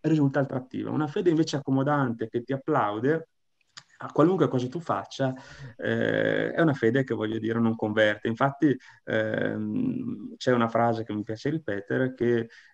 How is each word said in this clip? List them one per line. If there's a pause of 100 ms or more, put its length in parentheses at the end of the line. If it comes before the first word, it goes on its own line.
risulta
attrattiva.
Una
fede
invece
accomodante,
che
ti
applaude (720)
a
qualunque
cosa
tu
faccia, (420)
eh,
è
una
fede
che,
voglio
dire,
non
converte.
Infatti, (300)
ehm,
c'è
una
frase
che
mi
piace
ripetere,
che, (240)